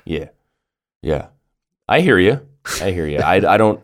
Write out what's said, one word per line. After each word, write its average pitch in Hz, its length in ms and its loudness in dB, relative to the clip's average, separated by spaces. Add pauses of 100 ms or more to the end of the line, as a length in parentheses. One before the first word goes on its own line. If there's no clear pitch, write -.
Yeah. 76 240 -8 (720)
Yeah. 73 280 -6 (600)
I 135 140 2
hear 139 160 4
you. 110 280 2 (360)
I 95 80 -4
hear 87 160 -4
you. 73 140 -6
I, 87 340 2
I - 20 2
don't, 107 280 2